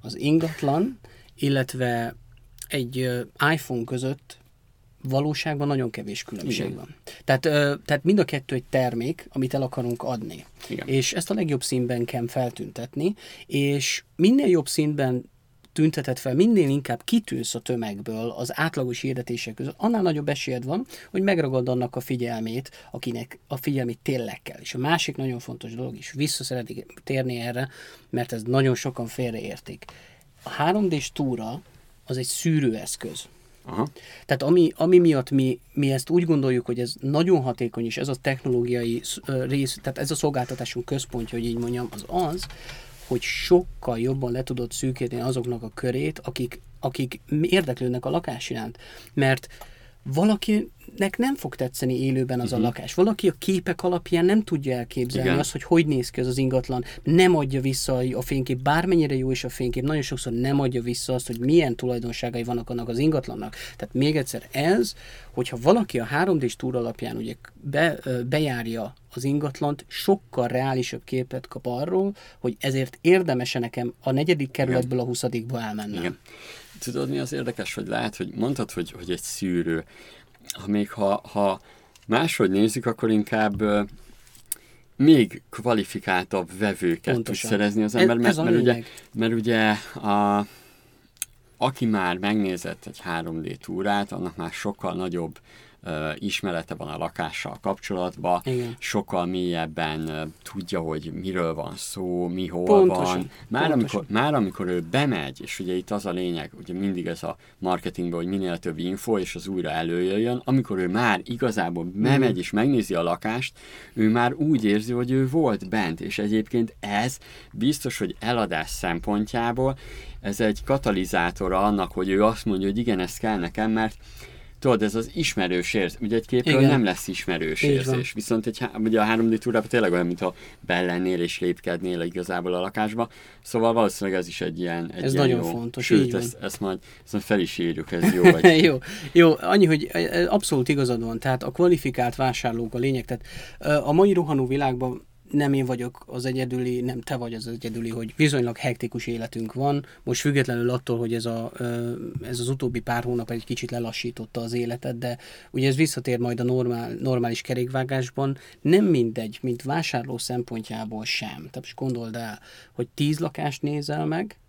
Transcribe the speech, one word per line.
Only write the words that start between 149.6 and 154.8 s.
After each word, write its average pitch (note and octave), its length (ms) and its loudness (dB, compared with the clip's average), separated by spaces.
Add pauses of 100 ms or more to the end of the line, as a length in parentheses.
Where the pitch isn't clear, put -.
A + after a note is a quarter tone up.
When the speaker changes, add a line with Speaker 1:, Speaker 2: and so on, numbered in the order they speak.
Speaker 1:
Most B2 160 -2
függetlenül B2+ 500 2
attól, B2 280 0
hogy A#2 160 -2
ez A#2 120 -2
a, A2+ 280 -4
ö, A#2+ 380 -4 (300)
ez B2 180 -6
az A#2+ 80 -2
utóbbi B2+ 320 -2
pár A#2 240 -2
hónap A#2+ 260 -2
egy A#2 140 -6
kicsit A#2+ 260 -6
lelassította A#2+ 680 -6
az A#2 120 -6
életet, A#2+ 460 -4